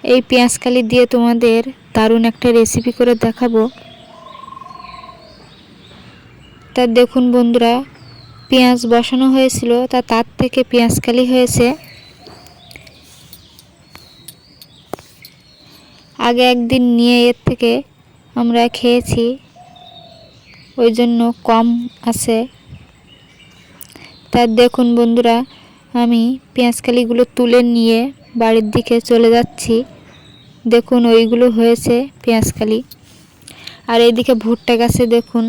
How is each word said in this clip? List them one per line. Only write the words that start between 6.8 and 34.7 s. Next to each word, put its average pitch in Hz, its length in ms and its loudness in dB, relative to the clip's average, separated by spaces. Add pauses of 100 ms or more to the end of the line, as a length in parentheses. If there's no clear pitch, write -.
দেখুন 247 340 2
বন্ধুরা, 240 420 2 (720)
পেঁয়াজ 247 340 2 (120)
বসানো 254 420 0
হয়েছিল, 262 380 0 (200)
তা 254 60 0 (120)
তার 233 160 0 (120)
থেকে 262 220 -2 (100)
পেঁয়াজকালি 240 640 0
হয়েছে। 247 340 0 (4000)
আগে 240 260 0 (100)
একদিন 247 280 -2 (140)
নিয়ে 240 200 2 (120)
এর 240 180 -2
থেকে 240 240 -2 (680)
আমরা 233 260 0 (140)
খেয়েছি, 240 480 -2 (1500)
ওই 240 200 2
জন্য 240 220 0 (280)
কম 226 180 2 (440)
আছে। 226 280 -4 (1900)
তা 240 100 2 (200)
দেখুন 247 260 2 (120)
বন্ধুরা, 233 380 2 (580)
আমি 240 280 0 (320)
পেঁয়াজকালিগুলো 240 680 0 (120)
তুলে 240 260 2 (140)
নিয়ে 226 240 2 (420)
বাড়ির 226 300 2
দিকে 240 240 -2 (160)
চলে 233 260 4
যাচ্ছি। 240 400 -2 (880)
দেখুন, 240 420 0
ওইগুলো 233 400 4 (100)
হয়েছে 233 400 0 (260)
পেঁয়াজকালি। 220 560 -2 (1120)
আর 233 100 2
এইদিকে 240 340 2 (100)
ভুট্টা 233 320 -2